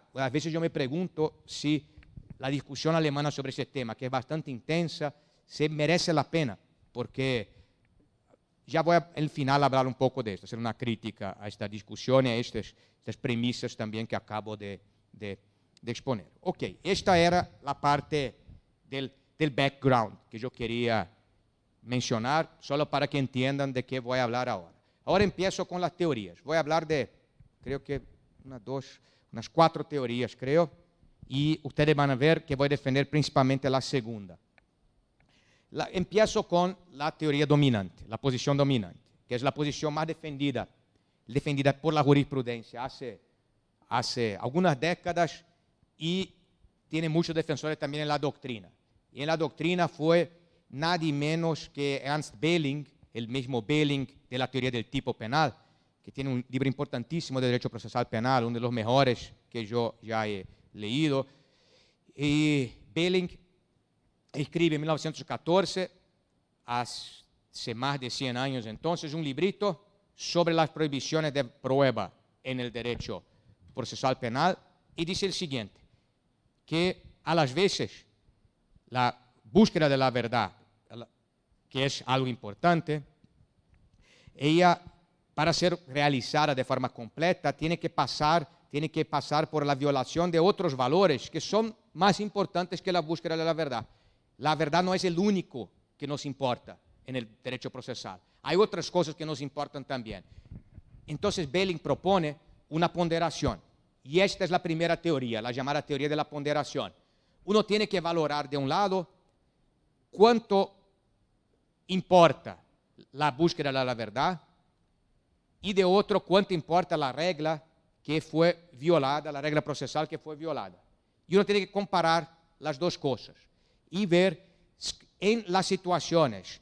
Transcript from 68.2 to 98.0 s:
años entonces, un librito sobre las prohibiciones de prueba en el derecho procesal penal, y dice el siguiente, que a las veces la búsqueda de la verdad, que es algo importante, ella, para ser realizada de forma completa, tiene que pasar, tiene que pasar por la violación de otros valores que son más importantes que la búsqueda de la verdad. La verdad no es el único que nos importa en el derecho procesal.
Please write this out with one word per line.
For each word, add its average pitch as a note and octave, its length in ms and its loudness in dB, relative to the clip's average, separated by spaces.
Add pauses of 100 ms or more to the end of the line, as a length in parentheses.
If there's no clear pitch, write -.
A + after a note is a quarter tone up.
años C3 260 -4
entonces, D#3 480 -6
un D#3+ 100 -4
librito F3 640 -2 (300)
sobre E3+ 400 0
las D#3+ 160 4
prohibiciones D3+ 640 -2
de C#3 100 0
prueba B2+ 680 0 (320)
en B2+ 180 -6
el A#2+ 120 -6
derecho A#2 500 -6 (520)
procesal - 440 -2
penal, C3 400 0 (380)
y E3+ 80 -4
dice F#3 220 -4
el F3+ 80 -4
siguiente, C3+ 460 -6 (840)
que E3+ 380 -2 (220)
a D3+ 100 0
las D3 180 4
veces D3+ 540 -2 (840)
la B2 300 0 (260)
búsqueda E3 460 4
de C#3 80 2
la C3 120 4
verdad, A#2 420 -2 (1160)
que C3+ 160 -2
es - 220 -2
algo C3 200 2
importante, D3 760 0 (1300)
ella, E3 460 4 (540)
para D#3+ 180 2
ser F3+ 260 0 (100)
realizada D3 640 2
de B2+ 100 -2
forma B2+ 240 -2
completa, C#3+ 640 -2
tiene D#3+ 240 -2
que E3 120 -4
pasar, D3+ 580 0 (220)
tiene D3 200 -4
que D#3 140 -2
pasar D3 460 -2
por D3+ 160 0
la C#3+ 80 2
violación C#3+ 560 0
de E3 80 2
otros F3 360 2
valores C#3 540 2
que - 140 -8
son A3 340 -2 (160)
más F3 280 2
importantes F#3 600 -4
que F#3+ 100 -4
la F3 100 2
búsqueda D#3+ 360 -4
de D#3+ 80 -2
la E3 80 0
verdad. C#3 340 -4 (520)
La D3 160 2
verdad D#3 280 2
no F#3 120 2
es F3+ 100 -2
el E3+ 140 0
único F#3 520 0 (260)
que C#3+ 100 -8
nos C#3 180 -6
importa B2 540 -4 (260)
en C3 120 -8
el A#2 120 -6 (140)
derecho B2+ 260 -8
procesal. A#2 500 -12 (240)